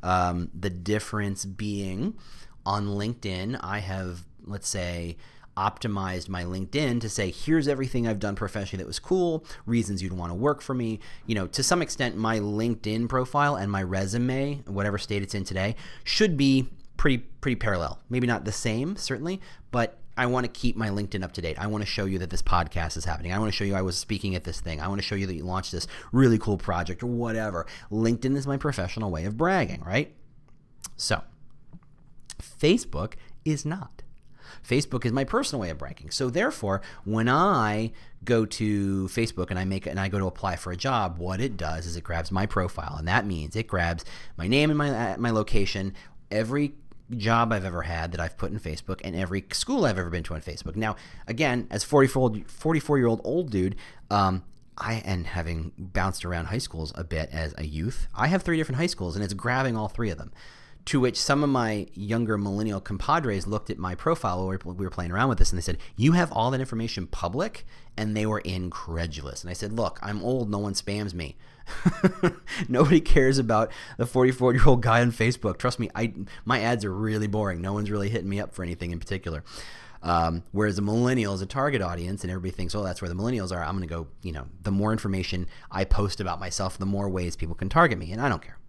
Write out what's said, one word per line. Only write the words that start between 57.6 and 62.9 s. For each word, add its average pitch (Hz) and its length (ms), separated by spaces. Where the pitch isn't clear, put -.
youth, 78 480
I 123 140
have 185 160
three 165 140
different 151 200
high 170 100
schools, 90 280
and 101 80
it's 98 100
grabbing 120 420
all 110 120
three 113 220
of 80 80
them. 73 140
To 139 140
which 123 160
some 143 280
of 143 80
my 110 420
younger 107 460
millennial 101 420
compadres 104 640